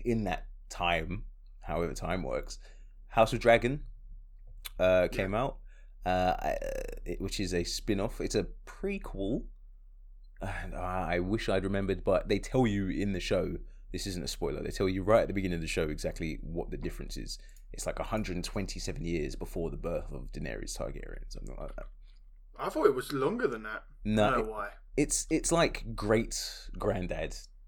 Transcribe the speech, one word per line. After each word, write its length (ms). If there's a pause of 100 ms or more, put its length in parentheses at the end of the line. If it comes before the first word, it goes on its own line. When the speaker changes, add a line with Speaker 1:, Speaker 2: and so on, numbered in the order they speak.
Speaker 1:
in 200
that 220 (220)
time, 540 (380)
however 320
time 300
works, 340 (500)
House 260
of 60
Dragon, 420 (1000)
uh, 320
Speaker 2:
Yeah. 60
Speaker 1:
came 180
out, 220 (480)
uh, 340
I, 180 (480)
it, 160
which 180
is 140
a 100
spin-off. 580
It's 140
a 120 (180)
prequel. 800 (960)
And 340
I, 400
I 40
wish 300
I'd 140
remembered, 400
but 240
they 120
tell 260
you 240
in 240
the 60
show, 380 (340)
this 160
isn't 160
a 40
spoiler, 360
they 80
tell 180
you 140
right 180
at 60
the 60
beginning 240
of 40
the 60
show 220
exactly 520
what 300
the 60
difference 400
is. 200 (360)
It's 120
like 140
a 40
hundred 320
and 80
twenty-seven 600
years 300
before 340
the 80
birth 340
of 220
Daenerys 440
Targaryen, 520
something 280
like 180
that. 100 (720)
Speaker 2:
I 100
thought 180
it 80
was 180
longer 340
than 160
that. 200 (200)
Speaker 1:
No, 220
Speaker 2:
I 60
don't 80
know 60
Speaker 1:
it, 60
Speaker 2:
why. 180 (280)
Speaker 1:
it's, 320
it's 220
like 340 (100)
great 420 (400)
granddad 580 (320)